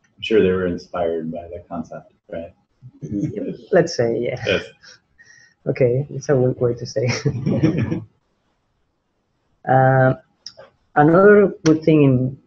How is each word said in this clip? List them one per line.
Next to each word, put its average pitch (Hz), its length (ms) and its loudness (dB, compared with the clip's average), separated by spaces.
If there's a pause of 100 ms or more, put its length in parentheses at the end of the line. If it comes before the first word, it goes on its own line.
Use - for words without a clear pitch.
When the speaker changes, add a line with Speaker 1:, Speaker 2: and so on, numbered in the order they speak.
(160)
Speaker 1:
I'm - 60 -18
sure 107 200 2
they 92 100 4
were 92 160 -2
inspired 85 640 -6
by 85 160 -14
the 87 200 -16
concept, 80 460 -14 (180)
right? 95 220 -12 (1160)
Speaker 2:
let's 170 240 2
say, 117 240 -2
yeah. 120 260 -6
Speaker 1:
Yes. 95 180 -2 (1040)
Speaker 2:
Okay, 135 440 0
it's 139 180 -8
a 147 60 2
weird 127 260 0
way 120 140 0
to 123 100 -12
say. 123 240 -4 (160)
<laughs> - 840 -2
Speaker 1:
<laughs> - 40 -20 (1600)
Speaker 2:
Uh, 131 460 4 (840)
another 190 560 6 (140)
good 156 160 4
thing 156 220 4
in 131 440 2